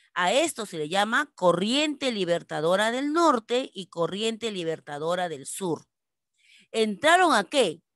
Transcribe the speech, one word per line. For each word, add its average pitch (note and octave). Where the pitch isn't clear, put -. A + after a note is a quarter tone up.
A F3+
esto C4+
se F3
le D3+
llama A3
corriente A#3+
libertadora E3+
del C#4
norte C4+
y F#3
corriente G#3+
libertadora E3
del C#3+
sur. E3+
¿Entraron C#4
a G3+
qué? A3